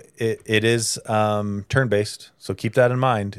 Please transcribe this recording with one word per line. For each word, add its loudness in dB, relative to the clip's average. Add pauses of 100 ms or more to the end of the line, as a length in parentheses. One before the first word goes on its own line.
(180)
it, -2
it 2
is, 2
um, 0
turn-based, -2
so -8
keep -6
that 6
in -2
mind. -2